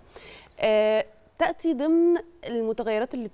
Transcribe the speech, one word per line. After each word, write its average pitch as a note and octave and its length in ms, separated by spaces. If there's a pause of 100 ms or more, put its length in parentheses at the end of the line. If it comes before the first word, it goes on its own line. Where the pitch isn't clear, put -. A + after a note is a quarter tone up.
(600)
آه، G#3+ 440 (340)
تأتي E4 360
ضمن E4 420 (300)
المتغيرات A3+ 680
اللي A#3+ 180